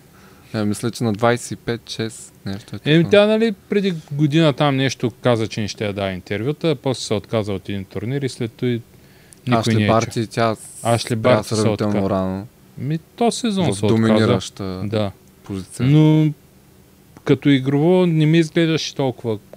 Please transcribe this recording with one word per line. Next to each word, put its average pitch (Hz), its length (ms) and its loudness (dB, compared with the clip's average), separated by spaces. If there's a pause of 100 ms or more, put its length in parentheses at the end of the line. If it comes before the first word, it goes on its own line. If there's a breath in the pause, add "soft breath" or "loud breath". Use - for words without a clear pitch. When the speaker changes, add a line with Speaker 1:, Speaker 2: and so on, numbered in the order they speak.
(540 loud breath)
Speaker 1:
Е, 110 100 -2
мисля, 104 280 -4
че - 120 -8
на 113 100 0
двайсет 120 380 0
и 110 40 -8
пет, - 340 -8
шест, - 440 -10 (120)
нещо 101 300 -12
е 104 100 -12
Speaker 2:
Еми, 151 120 4
Speaker 1:
такова. 165 140 2
Speaker 2:
тя, 208 160 6
нали, 220 240 2 (180)
преди 196 240 0 (180)
година 147 420 2
там 143 220 0
нещо 131 360 -2 (100)
каза, 113 260 2
че 113 140 -8
не 104 60 -4
ще - 180 -6
я 101 80 -4
дава 98 180 -4
интервюта, 107 580 -4
а 147 60 0
после 110 260 -4
се - 120 -4
отказа 104 400 -4
от 92 160 -8
един 98 160 -6
турнир 117 360 -6
и 135 80 -4
след 117 220 -8
това - 160 -4
и 120 140 -2 (680 loud breath)
никой 120 140 2
Speaker 1:
Ашли 110 140 0
Speaker 2:
не 107 80 2
е 104 40 2
чул. 104 80 4
Speaker 1:
Барти, 117 320 -2
тя 113 280 -2
с-, - 40 -18 (240)
Speaker 2:
Ашли 113 240 0
Speaker 1:
спря 127 80 -2
Speaker 2:
Барти 110 340 2
се 113 60 -2
Speaker 1:
сравнително 107 420 0
Speaker 2:
отка-, 98 120 0
Speaker 1:
рано. 95 380 -2 (300)
Speaker 2:
Ми, 151 200 -6 (180)
то 233 160 0
сезон 196 340 -2
Speaker 1:
В 98 100 0
Speaker 2:
се 98 100 -4
отказа. 113 160 4
Speaker 1:
доминираща 107 840 0
Speaker 2:
Да. 104 280 -2 (320)
Speaker 1:
позиция. 98 420 -8
Speaker 2:
Но 156 480 4 (880)
като 143 260 2
игрово 143 560 2
не 156 200 2
ми 160 120 4
изглеждаше 160 580 0
толкова, 120 420 -4 (180)